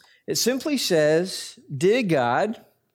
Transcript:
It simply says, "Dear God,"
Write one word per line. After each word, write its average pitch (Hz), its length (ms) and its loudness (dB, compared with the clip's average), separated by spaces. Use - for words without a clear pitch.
It 160 100 -4
simply 262 420 -2
says, 160 840 0
"Dear 196 260 2
God," 160 640 0